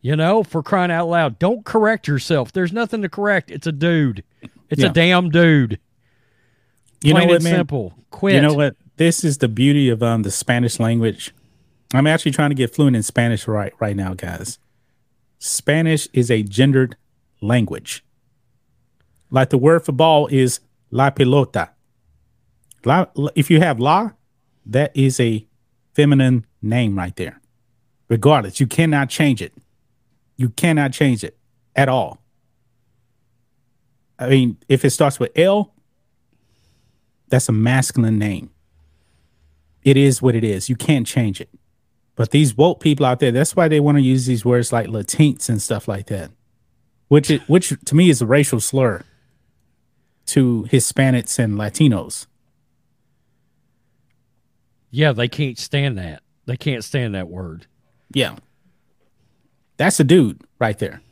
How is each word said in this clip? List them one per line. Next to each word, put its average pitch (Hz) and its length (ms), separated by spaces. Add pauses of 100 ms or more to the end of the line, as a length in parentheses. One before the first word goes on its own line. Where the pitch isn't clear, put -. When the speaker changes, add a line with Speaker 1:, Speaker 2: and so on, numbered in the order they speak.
Speaker 1:
You 135 140
know, 180 280
for 165 200
crying 180 280
out 170 180
loud. 165 280
Don't 214 280
correct 220 420
yourself. 143 440
There's 180 220
nothing 220 300
to 196 60
correct. 202 420
It's - 160
a 165 40
dude. 147 520 (460)
It's 151 120
Speaker 2:
Yeah. 151 80
Speaker 1:
a 156 40
damn 180 360
dude. 151 480 (1300)
Speaker 2:
You 151 100
know 170 60
Speaker 1:
Plain 175 100
Speaker 2:
what, 175 60
Speaker 1:
and 165 80
Speaker 2:
man? 170 120
Speaker 1:
simple. 139 380 (180)
Quit. 196 240
Speaker 2:
You 143 60
know 151 120
what? 143 220 (220)
This 165 260
is 147 160
the 127 80
beauty 135 420
of, 113 140
um, 117 200
the 98 80
Spanish 120 480
language. 113 540 (600)
I'm 135 140
actually 156 240
trying 143 200
to 143 40
get 131 180
fluent 139 220
in 107 80
Spanish 117 440
right, 104 320
right 104 160
now, 95 180
guys. 87 440 (840)
Spanish 160 720
is 123 180
a 110 120
gendered 127 520 (460)
language. - 640 (1300)
Like, 131 200
the 143 80
word 151 260
for - 80
ball 151 360
is 131 340 (300)
la 131 180
pelota. 131 640 (1120)
La, 170 200 (300)
if 143 160
you 156 80
have 156 200
la, 175 320 (540)
that 131 300
is 135 240
a 113 260 (480)
feminine 135 520 (160)
name 107 360
right 92 180
there. - 240 (680)
Regardless, 117 500
you 135 80
cannot 147 420
change 139 320
it. 82 120 (840)
You 127 120
cannot 147 440
change 127 300
it - 140 (380)
at 135 140
all. 127 320 (2000)
I 127 100
mean, 127 280 (120)
if 135 160
it 139 60
starts 143 280
with 123 160
L, 196 380 (1500)
that's 127 220
a - 40
masculine 113 640
name. 101 320 (1300)
It 135 140
is 139 240
what 123 140
it 113 80
is. 101 260
You 127 60
can't 131 320
change 107 340
it. - 80 (640)
But 117 160
these 139 260
woke 160 240
people 147 240
out 127 140
there, 131 120
that's 131 240
why 170 120
they 156 120
wanna 147 220
use 131 240
these 123 180
words 123 300
like 117 140
Latinx 110 640
and 107 120
stuff - 260
like 101 200
that, 92 240 (760)
which 147 240
it, 147 160
which 180 260 (120)
to 143 100
me 175 140
is 127 120
a 120 40
racial 135 340
slur 117 440 (1200)
to 120 440
Hispanics 127 680
and 110 160
Latinos. 104 720 (2750)
Speaker 1:
Yeah, 139 240
they 120 140
can't 131 300
stand 139 400
that. 82 240 (240)
They 123 120
can't 123 260
stand 120 320
that 90 140
word. 85 360 (480)
Speaker 2:
Yeah. 127 220 (1400)
That's 175 220
a 165 40
dude 131 380 (180)
right 110 180
there. - 240 (100)